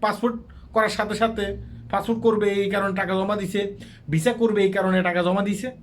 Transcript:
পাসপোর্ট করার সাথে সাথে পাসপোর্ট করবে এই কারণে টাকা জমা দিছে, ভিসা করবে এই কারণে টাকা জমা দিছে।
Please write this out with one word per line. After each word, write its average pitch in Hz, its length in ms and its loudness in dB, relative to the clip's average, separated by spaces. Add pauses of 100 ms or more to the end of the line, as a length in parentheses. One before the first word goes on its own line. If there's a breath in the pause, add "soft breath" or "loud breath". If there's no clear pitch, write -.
পাসপোর্ট 233 360 0 (360 soft breath)
করার 220 160 2
সাথে 208 260 -2
সাথে 208 420 -2 (340 loud breath)
পাসপোর্ট 226 320 -2
করবে 208 280 4
এই 196 200 0
কারণে 196 240 0
টাকা 190 200 -2
জমা 196 220 0
দিছে, 202 400 -4 (340 loud breath)
ভিসা 160 220 2
করবে 220 300 2
এই 190 100 4
কারণে 185 300 2
টাকা 180 200 0
জমা 185 200 2
দিছে। 202 280 -4 (120)